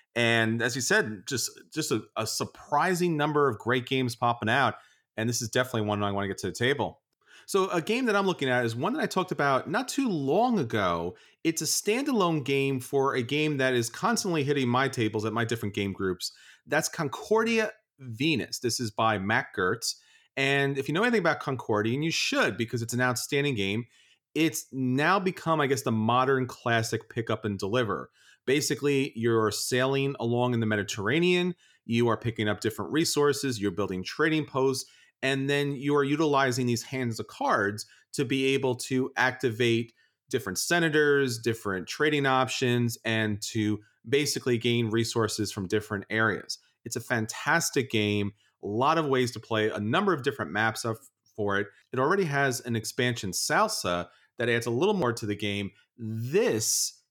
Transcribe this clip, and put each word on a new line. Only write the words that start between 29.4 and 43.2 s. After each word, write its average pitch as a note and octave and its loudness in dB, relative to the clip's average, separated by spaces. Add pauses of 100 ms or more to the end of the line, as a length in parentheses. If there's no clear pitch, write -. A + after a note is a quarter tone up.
sailing C3+ 0
along A#2+ 2
in A#2 2
the A2+ 0
Mediterranean, D#3 0 (320)
you A#2 2
are A2 2
picking A2+ -2
up G#2 -2
different G2+ -4
resources, C#3+ 0
you're G2 0
building F#2 -2
trading D#3 0
posts, C3 0 (380)
and C3+ 0
then C#3+ 0
you C#3+ 0
are C#3+ 4
utilizing C3+ 2
these A#2+ 0
hands B2 -4
of G#2+ -8
cards G#2+ -2 (260)
to C#3+ -2
be C3+ 0
able B2+ 0
to C3 -2
activate A#2+ 0 (380)
different G2 -4
senators, D3 2
different G#2 -2
trading D3 0
options, B2 0
and A2 0